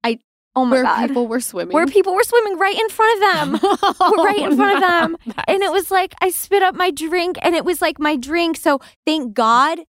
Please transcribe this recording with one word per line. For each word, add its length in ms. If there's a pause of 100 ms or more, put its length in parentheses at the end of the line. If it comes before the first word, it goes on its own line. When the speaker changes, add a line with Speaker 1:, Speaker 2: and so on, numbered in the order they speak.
Speaker 1:
I, 160 (360)
oh 100
my 120
Speaker 2:
Where 60
Speaker 1:
God. 240
Speaker 2:
people 200
were 120
swimming? 340
Speaker 1:
Where 120
people 300
were 80
swimming 340
right 200
in 120
front 340
of 380
them. 160
Speaker 2:
<laughs> 0 (220)
Oh, 260
Speaker 1:
Right 140
in 160
front 200
of 60
Speaker 2:
no. 60
Speaker 1:
them. 300 (300)
And 100
it 40
Speaker 2:
That's 100
Speaker 1:
was 200
like, 300
I 100
spit 320
up 120
my 160
drink, 500
and 140
it 80
was, 180
like, 180
my 160
drink. 420
So 220 (260)
thank 280
God 460 (140)